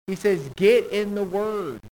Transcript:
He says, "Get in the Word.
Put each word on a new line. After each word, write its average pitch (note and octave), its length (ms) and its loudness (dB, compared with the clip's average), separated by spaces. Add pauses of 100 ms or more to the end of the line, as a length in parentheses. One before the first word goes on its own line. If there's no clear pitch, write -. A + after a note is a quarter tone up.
He F#3+ 80 -4
says, F3+ 400 0
"Get G#3+ 380 4
in G3+ 240 -2
the G3+ 80 0
Word. F#3+ 560 -4 (120)